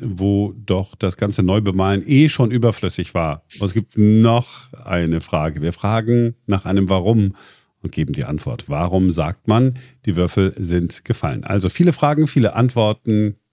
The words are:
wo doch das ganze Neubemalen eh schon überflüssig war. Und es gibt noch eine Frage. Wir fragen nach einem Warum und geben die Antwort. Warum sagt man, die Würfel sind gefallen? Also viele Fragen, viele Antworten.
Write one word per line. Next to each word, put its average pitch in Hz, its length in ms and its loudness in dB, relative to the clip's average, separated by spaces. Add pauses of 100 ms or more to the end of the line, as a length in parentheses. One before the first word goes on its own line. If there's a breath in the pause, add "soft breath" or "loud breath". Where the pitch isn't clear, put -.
wo 101 540 -2
doch 98 380 -4
das 92 200 -4
ganze 101 260 -2
Neubemalen 98 640 0
eh 147 220 4
schon 120 240 0
überflüssig 110 640 -2
war. 78 300 -4 (160)
Und 101 80 -2
es 90 60 -4
gibt 110 240 -4
noch 113 760 2
eine 82 480 -2
Frage. 78 400 -4
Wir 82 100 -2
fragen 117 640 0 (140)
nach 104 180 -2
einem 95 240 0
Warum 98 460 2 (460 loud breath)
und - 120 -10
geben 76 180 -4
die 73 140 -6
Antwort. 73 420 -8
Warum 87 440 0
sagt 80 360 -4
man, 123 280 2 (300 loud breath)
die 87 120 -2
Würfel 92 400 0
sind 87 480 -4
gefallen? - 400 -4
Also 98 240 0
viele 175 240 2
Fragen, 147 340 2
viele 110 280 2
Antworten. 107 800 0 (180)